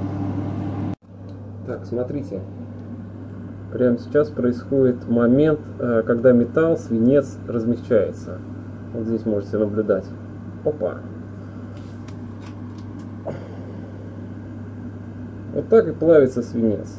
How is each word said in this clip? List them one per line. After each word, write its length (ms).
Так, 220
смотрите. 540
Прямо 260
сейчас 320
происходит 760
момент, 520
э, 260
когда 280
металл, 440
свинец 720
размягчается. 920
Вот 120
здесь 220
можете 320
наблюдать. 480
Опа. 320
Вот 140
так 180
и 60
плавится 500
свинец. 560